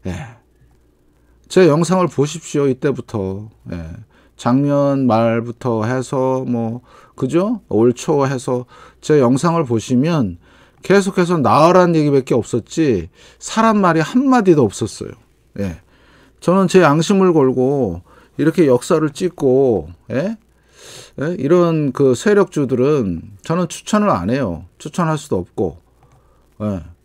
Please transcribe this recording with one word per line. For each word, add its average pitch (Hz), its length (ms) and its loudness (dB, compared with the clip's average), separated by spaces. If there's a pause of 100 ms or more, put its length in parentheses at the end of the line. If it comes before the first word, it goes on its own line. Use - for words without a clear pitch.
예. 117 300 -10 (1120)
제 185 200 6
영상을 170 380 2
보십시오, 143 640 -2
이때부터. 110 800 -6 (220)
예. 82 180 -12 (460)
작년 139 720 0
말부터 113 800 -2
해서 131 640 -4
뭐, 120 340 -4 (360)
그죠? 180 520 -2
올 117 240 2
초 143 340 -2
해서 127 400 -4 (340)
제 151 180 2
영상을 143 460 2
보시면 120 760 -2 (440)
계속해서 185 560 0
나와라는 165 580 4
얘기밖에 143 380 0
없었지 117 760 -2 (300)
사람 220 400 0
말이 165 180 2
한마디도 214 640 2
없었어요. - 480 -4 (480)
예. 92 220 -8 (580)
저는 185 300 0
제 185 120 6
양심을 180 520 2
걸고 131 680 0 (360)
이렇게 156 280 2
역사를 156 440 2
찍고, 131 800 0 (220)
예? 190 260 -4 (840)
예? 165 180 -6
이런 160 540 2
그 131 220 2
세력주들은 127 1200 0 (100)
저는 170 260 -4
추천을 208 400 -2
안 101 220 -2
해요. 95 340 -4 (140)
추천할 160 400 -4
수도 - 180 -6
없고. 87 420 -6 (840)
예. 95 220 -6 (200)